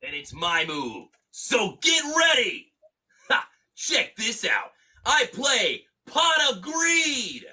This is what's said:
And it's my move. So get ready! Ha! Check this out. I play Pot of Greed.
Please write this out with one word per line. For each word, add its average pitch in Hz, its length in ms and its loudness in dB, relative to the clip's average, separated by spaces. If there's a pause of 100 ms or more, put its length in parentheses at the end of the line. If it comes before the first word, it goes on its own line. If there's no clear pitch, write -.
And - 120 -12
it's 143 200 -12
my 165 300 -2
move. 139 440 -6 (220)
So - 500 -2
get 320 220 2 (140)
ready! 311 560 2 (580)
Ha! - 180 0 (260)
Check - 420 -2
this 220 280 -6
out. 117 280 -2 (340)
I 269 260 4
play 226 540 0 (200)
Pot 311 460 2
of 190 100 -6
Greed. 302 920 0